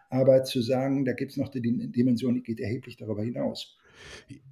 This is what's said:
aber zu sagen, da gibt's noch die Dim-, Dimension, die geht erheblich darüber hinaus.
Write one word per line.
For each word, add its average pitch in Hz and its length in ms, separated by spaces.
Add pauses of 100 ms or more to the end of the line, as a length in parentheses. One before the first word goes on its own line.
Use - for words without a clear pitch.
(100)
aber 131 320
zu 131 180
sagen, 131 440
da 127 80
gibt's 123 240
noch 139 120
die - 140
Dim-, 117 300
Dimension, 123 420
die 123 80
geht 110 180
erheblich 117 360
darüber 107 260
hinaus. 120 560 (720)